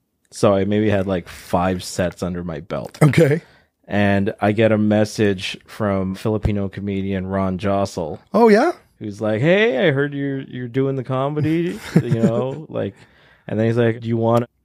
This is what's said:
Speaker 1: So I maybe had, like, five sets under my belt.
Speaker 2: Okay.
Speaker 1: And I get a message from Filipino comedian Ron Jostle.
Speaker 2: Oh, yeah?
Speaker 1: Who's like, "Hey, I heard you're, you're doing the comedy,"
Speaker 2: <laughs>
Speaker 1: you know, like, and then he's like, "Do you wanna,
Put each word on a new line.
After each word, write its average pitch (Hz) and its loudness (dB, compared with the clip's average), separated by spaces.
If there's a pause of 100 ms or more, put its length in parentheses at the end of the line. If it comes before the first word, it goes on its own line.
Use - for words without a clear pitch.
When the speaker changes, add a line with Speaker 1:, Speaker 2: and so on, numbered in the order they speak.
(300)
Speaker 1:
So 104 2
I 98 2
maybe 104 2
had, 98 0
like, 92 -2
five 92 -2
sets - -6
under 87 -6
my 80 -10
belt. 71 -10
Speaker 2:
Okay. 151 4 (460)
Speaker 1:
And 101 0
I 104 2
get 110 4
a 107 2
message 104 0
from 95 -2
Filipino 101 -2
comedian 98 -4
Ron 95 -2
Jostle. 98 -2 (120)
Speaker 2:
Oh, 226 6
yeah? 226 6 (280)
Speaker 1:
Who's 107 -10
like, 107 0
"Hey, 208 2
I - 4
heard 143 0
you're, 139 -6
you're 123 -10
doing 135 0
the 131 -6
comedy," 151 -2 (100)
Speaker 2:
<laughs> - 0
Speaker 1:
you 117 0
know, 131 0
like, 110 -4 (540)
and 104 -4
then 113 2
he's 117 0
like, 117 2
"Do 113 -10
you 117 0
wanna, 117 2 (180)